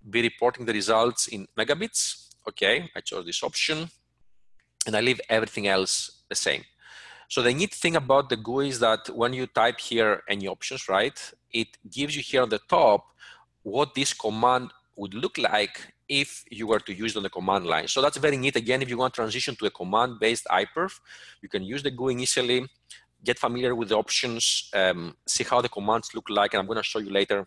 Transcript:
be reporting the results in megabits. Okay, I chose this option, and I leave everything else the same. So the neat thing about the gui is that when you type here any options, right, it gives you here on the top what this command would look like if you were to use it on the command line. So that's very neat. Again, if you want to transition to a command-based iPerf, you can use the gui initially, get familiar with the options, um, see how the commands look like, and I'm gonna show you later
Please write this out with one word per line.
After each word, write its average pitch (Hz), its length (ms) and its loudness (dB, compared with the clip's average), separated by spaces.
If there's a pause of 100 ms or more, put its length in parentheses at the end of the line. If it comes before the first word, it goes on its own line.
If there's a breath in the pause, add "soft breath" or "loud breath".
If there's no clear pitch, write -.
be 113 140 0
reporting 120 420 0
the 113 80 -2
results 110 560 2
in 101 180 -10 (100)
megabits. - 760 -4 (160)
Okay, 120 440 0
I 90 60 -10
chose 92 260 -8
this 85 180 -6
option, 160 460 -2 (960)
and 110 80 -2
I 107 60 2
leave 120 300 0
everything 110 380 0
else - 600 0
the - 80 -8
same. - 300 -2 (680 loud breath)
So 127 120 0
the 123 100 6
neat 170 220 -2
thing 165 200 0
about 135 340 4
the 120 80 0
gui 127 320 -2
is 123 100 -6
that 110 300 2
when 120 240 0
you 127 120 -4
type 117 340 2
here 113 480 2
any 98 200 -2
options, - 420 -8
right, 101 420 0 (200)
it 113 160 -2 (200)
gives 143 280 -6
you 143 80 -6
here 131 180 2
on 120 80 2
the 107 80 2 (100)
top 135 380 6 (560 loud breath)
what 131 320 -2
this 135 200 -2
command 123 580 2 (240)
would 98 180 -10
look - 240 -6
like 107 560 -2 (140)
if 139 420 -2
you 113 160 -8
were 107 140 4
to - 120 -8
use 107 200 -4
it 107 60 -4
on 101 60 -4
the 95 60 -4
command 92 380 0
line. 80 200 0
So - 140 0
that's 143 160 2
very 143 180 2
neat. 131 200 -2
Again, 123 260 0
if 127 80 -4
you 120 80 -4
want 127 160 0
to 123 80 -4
transition 113 360 -4
to 107 100 -2
a - 20 2
command-based 110 800 0
iPerf, 104 500 -2 (440 loud breath)
you 101 60 -18
can 95 140 -4
use 131 200 -8
the 143 80 -2
gui 127 220 -2
initially, 127 520 0 (580 loud breath)
get 123 140 0
familiar 123 380 0
with 117 140 -4
the 107 80 4
options, - 760 -2
um, 90 420 0 (120)
see - 160 -2
how 123 180 2
the 120 80 0
commands 107 460 -2
look 110 160 -10
like, 101 240 2
and 98 60 2
I'm 98 60 -4
gonna 110 140 -2
show - 160 -4
you 101 140 -6
later 98 340 2